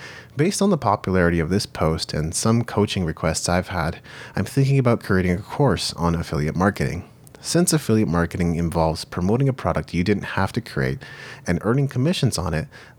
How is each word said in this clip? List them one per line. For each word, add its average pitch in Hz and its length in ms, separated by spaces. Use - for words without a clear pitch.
Based 165 240
on 202 100
the 185 60
popularity 92 600
of 82 100
this 95 160
post - 480
and 78 220
some 113 300
coaching 104 400
requests 80 440
I've 87 200
had, - 320
I'm 92 100
thinking 139 360
about 120 200
creating 92 300
a 90 80
course - 540
on 85 240
affiliate 78 400
marketing. 90 520
Since 170 320
affiliate 110 360
marketing 85 480
involves 80 480
promoting 110 440
a 127 40
product - 420
you 85 80
didn't 98 220
have - 300
to 113 60
create - 380
and 87 160
earning 135 240
commissions 135 500
on 85 160
it, 80 140